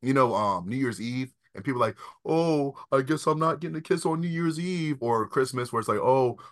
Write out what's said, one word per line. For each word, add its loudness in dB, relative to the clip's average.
you 0
know, 6
um, 0
New -4
Year's -2
Eve, -6
and -12
people -2
like, 0
"Oh, 2
I 4
guess -2
I'm 2
not 0
getting -8
a -6
kiss 0
on 0
New -2
Year's -2
Eve," -2
or 2
Christmas, -2
where 2
it's -6
like, 2
"Oh, 2